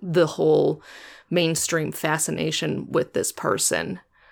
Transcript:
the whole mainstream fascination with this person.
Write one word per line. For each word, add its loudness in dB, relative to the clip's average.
the 4
whole 2
mainstream 0
fascination -2
with 0
this -2
person. -2